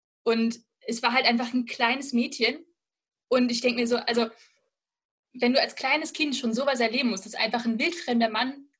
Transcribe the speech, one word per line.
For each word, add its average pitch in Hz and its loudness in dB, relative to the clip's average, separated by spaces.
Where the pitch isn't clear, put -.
Und 226 0
es 233 -6
war 240 2
halt 262 4
einfach 240 0
ein 247 0
kleines 254 -2
Mädchen 247 0
und 247 4
ich 233 -2
denke 247 0
mir 233 0
so, 233 2
also 233 0
wenn 247 2
du 269 4
als 233 -2
kleines 302 -2
Kind 294 -2
schon 226 -2
sowas 262 0
erleben 240 0
musst, 196 -2
dass - -14
einfach 233 -2
ein 226 0
wildfremder 247 0
Mann 247 -4